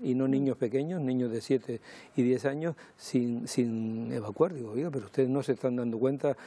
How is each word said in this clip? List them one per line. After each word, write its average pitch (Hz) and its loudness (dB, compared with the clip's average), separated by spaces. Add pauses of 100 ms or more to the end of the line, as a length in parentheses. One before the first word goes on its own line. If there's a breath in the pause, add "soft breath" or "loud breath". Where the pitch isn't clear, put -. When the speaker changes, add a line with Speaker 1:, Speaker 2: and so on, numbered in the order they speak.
Speaker 1:
y 131 2
no 131 2
Speaker 2:
Mm. 135 4
Speaker 1:
niños 135 2
pequeños, 143 0
niños 127 0
de 113 -2
siete 123 0 (340 loud breath)
y 135 2
diez 123 4
años, 151 -2 (200 loud breath)
sin, 120 -2
sin 113 -2
evacuar. 123 0
Digo, 117 -8
"Oiga, 139 -2
pero 123 -6
ustedes 127 2
no 139 0
se 135 0
están 123 -2
dando 120 -2
cuenta". 135 2